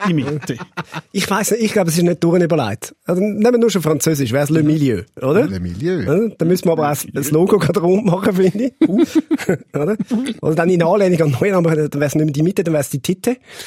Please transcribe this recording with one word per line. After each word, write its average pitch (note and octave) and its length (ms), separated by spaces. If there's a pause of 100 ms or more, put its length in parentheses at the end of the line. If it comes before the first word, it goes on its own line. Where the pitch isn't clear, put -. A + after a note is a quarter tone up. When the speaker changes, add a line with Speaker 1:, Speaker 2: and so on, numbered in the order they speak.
Speaker 1:
die F3+ 80
Mitte. C#3+ 420 (540)
Speaker 2:
Ich F#3 180
weiss G3+ 220
nicht, A3+ 100
ich G#3+ 120
glaube, F3+ 180
es D#3 60
ist F3+ 60
nicht F3 200
durchüberlegt. E3 720 (100)
Also, F3+ 160
nehmen G#3 220
wir A#3+ 160
nur A3+ 100
schon F#3+ 140
Französisch, D3 480
wär's C#3+ 180
Le D#3+ 140
Milieu, D3 400 (180)
oder? E3+ 240
Speaker 3:
Le C3+ 140
Milieu. A2+ 420
Speaker 2:
Ja, F3+ 340
dann E3 120
müssen F3+ 180
wir E3+ 60
aber D3+ 200
auch C#3+ 60 (160)
das D3 160
Logo F#3 300
gerade F3 200
rund F#3 260
machen, G3 300
finde G3+ 440
ich. D#4+ 100
<laughs> A#3+ 840
Oder? E3 220 (440)
Oder D#3+ 140
dann E3+ 160
in F3 100
Anlehnung F3+ 400
an C#3+ 180
neuen G3 120
Namen, E3 400
dann C#3+ 100
wär's D3 140
nicht D#3 100
mehr D3+ 80
die D3 100
Mitte, F#3+ 200
dann E3 100
wär's D3 160
die C#3 120
Tite. A#3+ 360 (300)